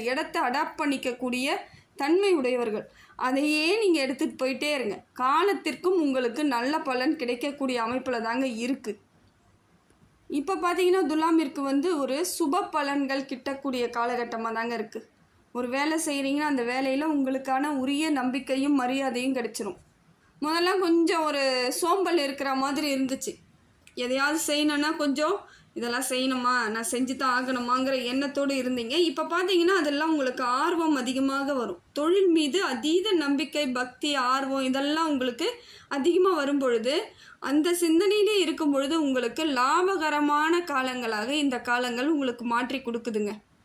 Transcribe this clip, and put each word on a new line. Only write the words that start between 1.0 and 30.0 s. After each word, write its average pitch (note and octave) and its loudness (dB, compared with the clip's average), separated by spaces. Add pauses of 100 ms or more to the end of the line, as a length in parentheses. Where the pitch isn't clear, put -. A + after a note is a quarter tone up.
தன்மை F4 2
உடையவர்கள். A#3+ 0 (340)
அதையே D4+ 0 (120)
நீங்க F#4+ 4
எடுத்துட்டு C4 -2
போயிட்டே C4+ -2
இருங்க. A#3+ -2 (180)
காலத்திற்கும் E4+ 0
உங்களுக்கு C4 0
நல்ல B3+ 0
பலன் C4+ 0
கிடைக்கக்கூடிய B3+ -2
அமைப்புல B3 -2
தாங்க A#3+ -2 (100)
இருக்கு. A#3 -4 (1400)
இப்ப D4 -4
பார்த்தீங்கன்னா F4+ 2
துலாமிற்கு D#4 2
வந்து C#4 2
ஒரு C4+ 0 (100)
சுப E4+ 0
பலன்கள் C#4 -2
கிட்டக்கூடிய C4+ -4
காலகட்டமா A#3 -4
தாங்க A3+ -4
இருக்கு. A3 -8 (560)
ஒரு B3 -4
வேலை C#4+ 0
செய்றீங்கன்னா C#4+ -2
அந்த C4+ 0
வேலையில C4+ -2
உங்களுக்கான C4+ 0
உரிய C#4+ -2
நம்பிக்கையும் C4+ 0
மரியாதையும் C4 -2
கிடைச்சிரும். A3 -6 (640)
முதல்ல E4+ 2
கொஞ்சம் E4+ 4
ஒரு C#4+ 0 (280)
சோம்பல் F4 2
இருக்கிற C#4 -2
மாதிரி C#4 -2
இருந்துச்சு, C4+ -2 (640)
எதையாவது C4+ 0
செய்யணும்னா D4 0
கொஞ்சம் D4+ 0 (360)
இதெல்லாம் A#3+ -4
செய்யணுமா, B3+ 0 (120)
நான் A3+ -4
செஞ்சு B3+ -2
தான் B3+ 0
ஆகணுமாங்கிற B3+ 0 (100)
எண்ணத்தோடு C#4 -2
இருந்தீங்க. B3 -2
இப்ப D#4 0
பார்த்தீங்கன்னா F4+ 2
அதெல்லாம் D4+ 0